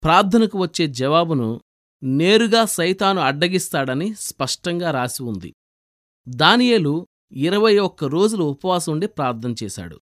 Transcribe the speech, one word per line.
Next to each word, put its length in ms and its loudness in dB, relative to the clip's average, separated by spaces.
ప్రార్థనకు 560 2
వచ్చే 280 -2
జవాబును 600 0
నేరుగా 640 2
సైతాను 560 0
అడ్డగిస్తాడని 960 -2
స్పష్టంగా 760 -6
రాసి 320 -4
ఉంది. 280 -8
దానియేలు 680 4
ఇరవై 460 2
ఒక్క 260 -2
రోజులు 400 2
ఉపవాసం 480 -2
ఉండి 140 -2
ప్రార్థన 560 -4
చేశాడు. 340 -12